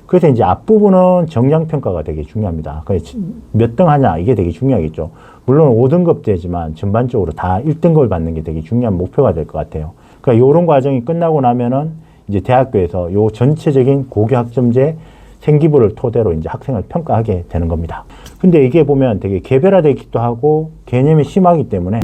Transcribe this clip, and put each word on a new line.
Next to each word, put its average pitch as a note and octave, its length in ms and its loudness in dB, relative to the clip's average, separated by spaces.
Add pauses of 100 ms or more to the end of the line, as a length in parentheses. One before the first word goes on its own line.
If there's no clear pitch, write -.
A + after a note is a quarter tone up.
그래서 E3+ 240 2
이제 A2+ 120 2
앞부분은 F#3 840 2
정량 D#3 400 0
평가가 A2 360 -4
되게 D#2 200 -6
중요합니다. D#2 600 -8
그래서 F#2+ 320 -4 (340)
몇 A2+ 240 0
등 F3+ 140 2
하냐 C3 300 2
이게 A2 160 0
되게 F2 160 -2
중요하겠죠. E2 600 -4 (340)
물론 C#3+ 240 4
오 A#2+ 200 4
등급제지만 F2+ 840 -2
전반적으로 G2+ 580 -2
다 F#2 260 -2
일 D3+ 220 -4
등급을 D#3 260 4
받는 E2 260 -4
게 D#2 100 -8
되게 D#2+ 180 -6
중요한 A2 360 -2
목표가 A2 360 0
될 D#2 140 -6
것 - 100 -12
같아요. D#2 340 -10 (300)
그러니까 A#2+ 240 4
요런 E3 200 4
과정이 C3+ 380 0
끝나고 E3 380 -2
나면은 B2 500 0 (380)
이제 G2 100 -2
대학교에서 F#2+ 720 0
요 G#2+ 160 2
전체적인 C3+ 800 0
고교 A2 260 0
학점제 B2 600 0 (460)
생기부를 D3 540 2
토대로 A2 380 -2
이제 D#2+ 160 -6
학생을 G2+ 400 -6
평가하게 A2 600 -4
되는 E2 180 -4
겁니다. E2 380 -6 (340)
근데 E3 260 4
이게 C#3+ 200 2
보면 C3+ 340 0
되게 G2 200 -4
개별화되기도 D3 800 0
하고 D3 520 -2 (140)
개념이 C#3+ 400 2
심하기 F3 440 2
때문에 F#2+ 340 -4